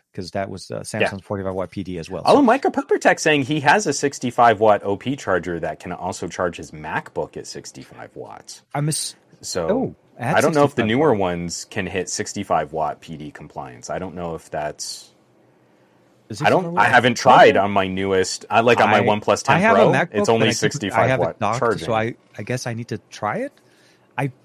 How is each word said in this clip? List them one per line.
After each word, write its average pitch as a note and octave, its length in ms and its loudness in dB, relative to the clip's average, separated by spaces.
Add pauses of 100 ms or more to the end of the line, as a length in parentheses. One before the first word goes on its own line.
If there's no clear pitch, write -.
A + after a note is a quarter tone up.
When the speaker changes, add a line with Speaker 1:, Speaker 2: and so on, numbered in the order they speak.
(140)
Speaker 1:
'cause F2+ 160 -10
that G2 180 -6
was, G2 220 -14
uh, A2 60 -6
Speaker 2:
Yeah. G#2 320 -2
Speaker 1:
Samsung's G2 140 -8
forty-five F#2+ 320 -6
watt F#2 160 -6
P G2+ 120 -8
D F2+ 160 -10
as D#2+ 100 -10
well, F2+ 160 -10
Speaker 2:
Oh, E3+ 120 6
Speaker 1:
so C#4+ 60 4
Speaker 2:
Micro C4+ 280 2
Pepper F#4 260 -2
Tech F#3+ 220 2
saying D3+ 240 2
he D3 180 -4
has D3 260 4
a D3 60 0
sixty-five A#2+ 680 2
watt G#2 220 4
O G2+ 140 -2
P B2+ 200 -6
charger F2 440 -2
that D#2 200 -6
can F2+ 120 -12
also F#2 360 -8
charge F2 280 -4
his D2+ 140 -14
MacBook D#2 680 -8
at - 100 -12
sixty-five - 720 -18
watts. - 460 -18 (120)
Speaker 1:
I'm D3 140 -2
ass-, - 280 -4 (260)
Speaker 2:
So, E2+ 260 -4
Speaker 1:
oh, B3 260 -2 (240)
at B2 180 -2
Speaker 2:
I A2+ 40 6
don't D#3+ 140 4
know D3 100 6
if C3+ 100 2
the A#2+ 80 0
Speaker 1:
sixty-five A2 60 0
Speaker 2:
newer C#3 240 4
Speaker 1:
watt. G#2+ 80 2
Speaker 2:
ones F2 480 -4
can F#2+ 180 -6
hit F2+ 220 -6
sixty-five F2 640 -4
watt D2+ 300 -4
P D#2+ 160 -14
D D2 120 -14
compliance. C#2 600 -16
I D#2+ 80 -6
don't F2 160 -10
know E2+ 200 -8
if - 160 -14
that's - 600 -10 (1200)
Speaker 1:
Is G#2 100 -10
Speaker 2:
I G#2 80 2
don't, D#3 140 4
Speaker 1:
sixty-five E3+ 160 -4
Speaker 2:
I G3+ 60 6
Speaker 1:
watt? B2 60 4
Speaker 2:
haven't A#2+ 280 4
tried C3+ 320 8
Speaker 1:
Okay. G#2 80 4
Speaker 2:
on G2+ 120 2
my G2 160 2
newest, F#2+ 640 -2
I, A2 120 2
like, A#2 200 4
on G#2+ 80 6
my G#2 120 4
Speaker 1:
I, - 20 4
Speaker 2:
OnePlus G#2 440 0
Speaker 1:
I C3+ 80 4
Speaker 2:
Ten E3 60 2
Speaker 1:
have G#3+ 160 4
a - 40 6
Speaker 2:
Pro, - 120 6
Speaker 1:
MacBook, E3+ 200 0
Speaker 2:
it's G#2 180 0
only A#2 160 4
Speaker 1:
but - 20 2
I - 0 -
couldn't, - 0 -
I A2 40 0
Speaker 2:
sixty-five A2 580 0
Speaker 1:
have C3 100 0
it - 20 -2
Speaker 2:
watt E2 160 -4
Speaker 1:
docked, A2 200 -2
Speaker 2:
charging. A2+ 280 -2
Speaker 1:
so A#2+ 60 -2
I, A2 220 -2 (240)
I A2 60 -10
guess B2 220 -6
I A#2+ 60 -6
need A#2 160 -10
to G#2+ 100 -8 (120)
try G#2+ 300 -6
it. C#4 120 -8 (640)
I, C3+ 140 -4 (140)